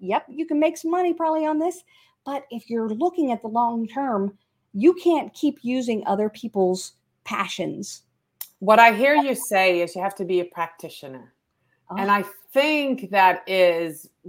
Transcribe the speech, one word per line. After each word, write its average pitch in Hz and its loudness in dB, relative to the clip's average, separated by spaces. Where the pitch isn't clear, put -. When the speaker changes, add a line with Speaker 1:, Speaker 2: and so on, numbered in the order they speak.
Speaker 1:
Yep, 185 -2
you 311 -6
can 302 -2
make 320 0
some 330 -6
money 349 0
probably 320 -2
on 302 -2
this, 359 -4
but 277 -8
if 233 -12
you're 226 -2
looking 294 -2
at 233 -6
the 226 -8
long 233 -2
term, 214 -4
you 269 4
can't 339 0
keep - -2
using 240 -2
other 208 0
people's 190 -2
passions. - -8
Speaker 2:
What 214 6
I 233 8
hear 269 4
you 277 2
say 185 2
is 170 -6
you 180 -8
have 190 -4
to 196 -8
be 180 0
a 175 -2
practitioner. 147 -12
Speaker 1:
Oh. 190 -10
Speaker 2:
And 196 0
I 202 2
think 277 0
that 185 4
is 170 0